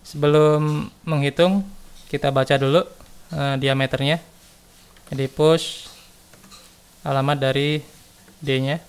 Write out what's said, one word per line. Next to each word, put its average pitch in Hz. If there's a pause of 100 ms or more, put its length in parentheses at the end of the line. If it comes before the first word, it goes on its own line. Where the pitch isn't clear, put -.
Sebelum 151 (160)
menghitung, 160 (480)
kita 143
baca 135
dulu, 135 (560)
eh, 139
diameternya. 135 (960)
Jadi 135
push 160 (1120)
alamat 139
dari 139 (600)
D-nya. 139